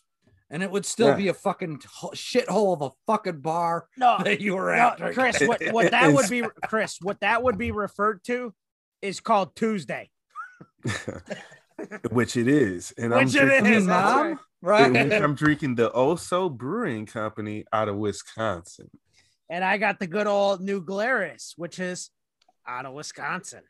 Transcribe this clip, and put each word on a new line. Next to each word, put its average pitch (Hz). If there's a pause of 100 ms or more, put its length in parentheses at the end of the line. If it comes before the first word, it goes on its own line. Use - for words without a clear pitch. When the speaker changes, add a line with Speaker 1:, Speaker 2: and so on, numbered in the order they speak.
(500)
Speaker 1:
and 165
it 190
would 196
still -
Speaker 2:
Yeah. 135
Speaker 1:
be 196
a 170
fucking 175 (100)
ho-, -
shithole 202
of 151
a 131 (140)
fucking 190
bar 170 (100)
Speaker 3:
No, 240
Speaker 1:
<laughs> 185
that 190
you 190
were 180
Speaker 3:
no, 165
Speaker 1:
at -
drinking. 170
Speaker 3:
Chris, 226
what, 220 (120)
what 226
Speaker 2:
<laughs> -
Speaker 3:
that 233
would 262
be, 240 (220)
Chris, 208
what 190
that 226
would 247
be 233
referred 208
to 240 (480)
is 196
called 202
Tuesday. 175
Speaker 2:
<laughs> - (1200)
Which 117
it 120
is. 104
And 117
I'm 127
Speaker 3:
Which 131
it 277
Speaker 2:
drinking 269
Speaker 3:
is, 220
Speaker 1:
I -
mean, 190
Speaker 3:
that's 185
Speaker 1:
Mom, 294
Speaker 3:
right. 320 (520)
Speaker 1:
right? 127
Speaker 2:
in 139
which 151
I'm 147
drinking 147
the 113
Oso 170
Brewing 131
Company 107
out 107
of 101
Wisconsin. 101 (600)
Speaker 3:
And 175
I 190
got 202
the 202
good 208
old 202
New 196
Glarus, 196
which 170
is 180 (580)
out 123
of 135
Wisconsin. 143